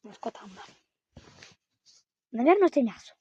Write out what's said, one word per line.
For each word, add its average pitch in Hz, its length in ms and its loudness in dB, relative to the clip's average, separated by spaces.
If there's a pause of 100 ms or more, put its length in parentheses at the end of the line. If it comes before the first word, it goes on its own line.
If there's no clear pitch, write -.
Ну, 208 100 -20
з - 40 -20
котам, - 380 -16
да. - 100 -20 (1700)
Навірно, 320 380 2
це 285 120 -2
м'ясо. - 400 -8